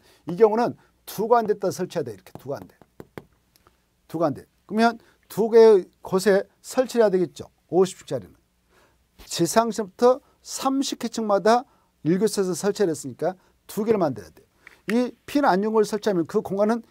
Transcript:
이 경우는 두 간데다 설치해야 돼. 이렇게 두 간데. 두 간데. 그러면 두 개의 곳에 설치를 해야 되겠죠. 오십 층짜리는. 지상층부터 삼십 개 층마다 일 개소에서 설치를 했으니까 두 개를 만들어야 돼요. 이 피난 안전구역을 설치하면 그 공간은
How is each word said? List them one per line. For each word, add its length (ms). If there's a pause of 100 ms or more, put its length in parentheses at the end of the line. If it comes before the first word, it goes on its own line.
(280)
이 80
경우는 400 (300)
두 220
간데다 420
설치해야 340
돼. 80
이렇게 260
두 100
간데. 280 (1300)
두 120
간데. 260 (220)
그러면 320 (300)
두 200
개의 360 (180)
곳에 400 (180)
설치를 440
해야 60
되겠죠. 380 (200)
오십 300
층짜리는. 360 (920)
지상층부터 960 (220)
삼십 560
개 100
층마다 560 (380)
일 160
개소에서 360
설치를 360
했으니까 440 (320)
두 180
개를 140
만들어야 320
돼요. 160 (440)
이 220 (140)
피난 260
안전구역을 320
설치하면 420
그 140
공간은 500